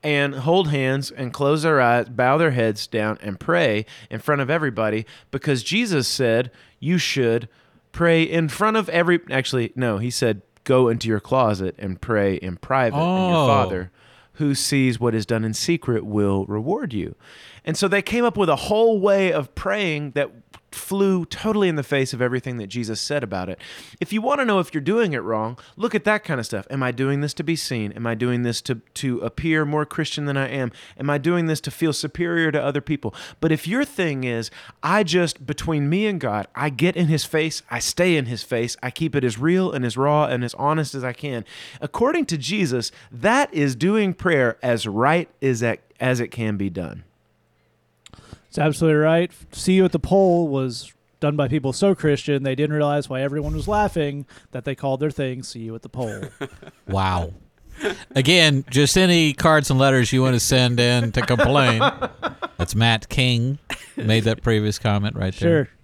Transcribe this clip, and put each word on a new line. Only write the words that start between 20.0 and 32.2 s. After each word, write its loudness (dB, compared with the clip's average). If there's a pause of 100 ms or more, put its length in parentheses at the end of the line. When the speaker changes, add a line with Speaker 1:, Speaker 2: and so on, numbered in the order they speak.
Speaker 1:
that -2 (420)
flew 0
totally 0
in 0
the -2
face 0
of -2
everything -4
that -10
Jesus -6
said -4
about -6
it. -10 (420)
If -4
you -2
wanna 0
know 2
if -4
you're -4
doing 0
it -4
wrong, -4 (180)
look -4
at -2
that 0
kind -2
of -4
stuff. -6
Am -4
I 0
doing 0
this -4
to -8
be -2
seen? -4
Am -6
I -2
doing 0
this -2
to, -4 (180)
to -2
appear -2
more -2
Christian -6
than -2
I -2
am? -4 (260)
Am -4
I 0
doing 0
this -2
to -8
feel 0
superior -2